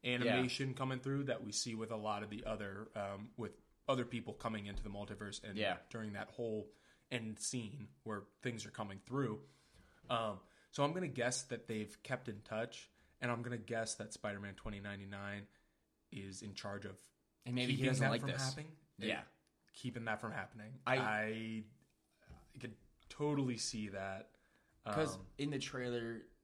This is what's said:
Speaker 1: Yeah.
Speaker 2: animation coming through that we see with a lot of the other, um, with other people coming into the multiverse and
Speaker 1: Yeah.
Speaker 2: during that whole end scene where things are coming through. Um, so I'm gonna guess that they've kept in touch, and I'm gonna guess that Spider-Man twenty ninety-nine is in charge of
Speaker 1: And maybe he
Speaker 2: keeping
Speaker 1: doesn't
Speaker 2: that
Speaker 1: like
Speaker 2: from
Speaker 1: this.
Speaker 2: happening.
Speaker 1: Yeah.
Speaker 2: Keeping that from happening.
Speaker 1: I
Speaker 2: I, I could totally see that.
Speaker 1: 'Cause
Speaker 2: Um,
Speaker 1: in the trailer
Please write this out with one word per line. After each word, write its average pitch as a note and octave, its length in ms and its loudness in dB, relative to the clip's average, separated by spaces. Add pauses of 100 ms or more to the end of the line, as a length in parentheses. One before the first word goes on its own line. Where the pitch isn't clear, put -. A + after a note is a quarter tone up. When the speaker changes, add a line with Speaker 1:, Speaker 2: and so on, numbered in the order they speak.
Speaker 1:
Yeah. B2 140 2
Speaker 2:
animation B2+ 580 4
coming C3 260 0
through C#3 260 0
that A#2+ 180 2
we G#2 80 -4
see A2+ 240 0
with A2 160 0
a A2+ 40 0
lot G#2 280 2
of G#2 60 -6
the G#2 160 -4
other, G#2 500 -2
um, G2+ 420 -2
with G#2+ 140 -2 (360)
other B2+ 180 6
people A#2 280 -4
coming A2 320 -2
into G2+ 180 -4
the G#2+ 60 -4
multiverse G2+ 540 -6
and G#2 140 -4
Speaker 1:
Yeah. G2 200 4 (120)
Speaker 2:
during A2 240 -4
that G#2 180 -4
whole A2 380 -2 (420)
end A2 280 -2
scene A2 480 -4 (160)
where G#2 200 -4 (180)
things A#2 240 -2
are G#2+ 60 -10
coming G2 340 -4
through. A#2+ 340 2 (720)
Um, A2 300 2 (320)
so C#3+ 120 4
I'm D3 100 4
gonna F3+ 140 0
guess B2+ 360 2
that - 240 -6
they've G#2+ 360 -2
kept C3 240 -2
in G#2+ 140 -6
touch, A2+ 480 -4 (320)
and B2 100 2
I'm A#2+ 120 2
gonna A#2+ 140 -2
guess A2+ 380 0
that G#2+ 180 -6
Spider-Man G2+ 420 -4
twenty G#2 240 -6
ninety-nine G2+ 680 -6 (640)
is G2 300 -8
in G#2 140 -8
charge G2+ 300 -4
of G2 120 -8 (480)
Speaker 1:
And B2 100 0
maybe B2 160 4
he A#2 60 4
Speaker 2:
keeping C3 140 6
Speaker 1:
doesn't C3+ 120 4
Speaker 2:
that C3+ 80 6
Speaker 1:
like A#2+ 100 2
Speaker 2:
from C3+ 100 0
Speaker 1:
this. - 120 0
Speaker 2:
happening. C#3+ 280 -2 (260)
Speaker 1:
Yeah. F#2 240 0 (540)
Speaker 2:
Keeping A#2 300 -4
that G#2+ 160 2
from A2 100 -2
happening. G#2+ 420 -8 (140)
Speaker 1:
I B2+ 100 8
Speaker 2:
I, A2 680 2 (920)
I - 40 -14
could A2+ 160 -8 (340)
totally C#3+ 480 4
see G#2+ 320 -2
that. F#2+ 420 -4 (540)
Speaker 1:
'Cause B2+ 300 2
Speaker 2:
Um, - 120 -10 (100)
Speaker 1:
in D3 140 0
the C3+ 80 0
trailer A#2+ 640 -2 (200)